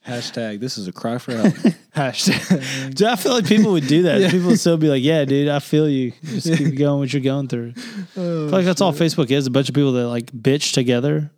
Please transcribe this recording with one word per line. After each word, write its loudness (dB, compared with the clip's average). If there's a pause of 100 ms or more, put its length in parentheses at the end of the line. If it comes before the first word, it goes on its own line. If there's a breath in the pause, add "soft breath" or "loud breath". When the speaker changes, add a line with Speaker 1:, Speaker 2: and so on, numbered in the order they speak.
Speaker 1:
Hashtag -8
this -8
is -8
a -10
cry -6
for -8
help. 2
<laughs> -2
Hashtag -2
Speaker 2:
Dude, 2
I 2
feel 0
like 0
people 6
would 0
do 4
that. 2
Speaker 1:
Yeah. 4
Speaker 2:
People 2
would 6
still 2
be 2
like, 2
"Yeah, 2
dude, 2
I 0
feel 0
you. 0 (120)
Just -6
Speaker 1:
Yeah. 2
Speaker 2:
keep 0
going 2
what -4
you're -2
going -2
through." -6
Speaker 1:
Oh, -14
Speaker 2:
I -10 (100)
feel -6
like 2
that's 0
all 2
Speaker 1:
shit. -2 (100)
Speaker 2:
Facebook 0
is, 2
a -2
bunch 2
of -4
people 2
that, 0
like, -4
bitch 0
together. 0